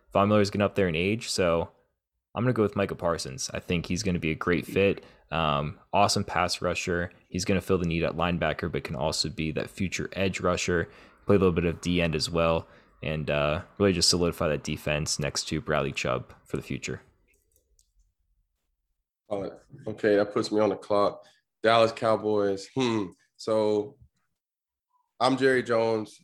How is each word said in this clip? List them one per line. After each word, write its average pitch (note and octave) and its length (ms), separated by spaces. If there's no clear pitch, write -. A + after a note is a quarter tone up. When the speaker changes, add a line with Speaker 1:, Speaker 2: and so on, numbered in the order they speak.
Speaker 1:
Von G2+ 160
Miller's G#2 220
getting G2+ 100
up G2 140
there F#2+ 140
in D#2+ 60
age, G2 340
so E2+ 420
I'm A2 80
gonna B2 100
go A2+ 80
with G2+ 140
Micah G2 180
Parsons. D#2+ 640
I - 40
think F2 280
he's F2 160
gonna F2 160
be D#2+ 120
a D#2 40
great E2+ 320
fit. F#2+ 360
Um, D2+ 480
awesome G2+ 320
pass - 360
rusher. F2 500
He's F2+ 180
gonna F#2+ 160
fill F#2 180
the F2+ 80
need E2 160
at D2+ 140
linebacker, E2 540
but C#2+ 120
can D#2 120
also D#2 340
be D#2+ 240
that - 180
future - 420
edge F#2+ 280
rusher. F2 480
Play G2+ 120
a - 20
little F#2 140
bit E2+ 120
of E2 160
D F2 200
end E2 140
as D#2 140
well, E2 380
and, D#2 260
uh, D2 320
really G2 160
just E2+ 160
solidify E2+ 400
that D2 140
defense D2+ 560
next C#2+ 260
to D#2+ 160
Bradley C#2 300
Chubb B1 420
for - 140
the C2+ 60
future. - 380
Speaker 2:
Uh, G2+ 200
okay, G#2+ 300
that G#2 160
puts A2 180
me G#2+ 80
on G#2+ 100
the F#2+ 60
clock. G2+ 480
Dallas A2+ 280
Cowboys. G#2 840
Hmm. A#2 300
So G#2+ 580
I'm B2+ 180
Jerry B2+ 260
Jones. A2+ 600